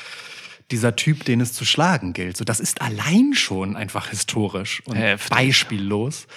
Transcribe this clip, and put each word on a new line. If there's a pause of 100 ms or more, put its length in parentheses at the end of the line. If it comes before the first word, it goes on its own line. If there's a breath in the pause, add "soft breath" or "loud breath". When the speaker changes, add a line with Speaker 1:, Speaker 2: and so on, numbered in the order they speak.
(680 loud breath)
Speaker 1:
dieser
Typ,
den
es
zu
schlagen
gilt.
So,
das
ist
allein
schon
einfach
historisch
und
Speaker 2:
Heftig.
Speaker 1:
beispiellos.